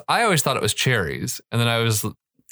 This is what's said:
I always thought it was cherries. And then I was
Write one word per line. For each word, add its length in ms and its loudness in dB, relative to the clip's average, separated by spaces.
I 140 2
always 200 2
thought 140 0
it 60 -2
was 120 0
cherries. 680 -2
And 80 0
then 80 2
I 100 0
was 260 0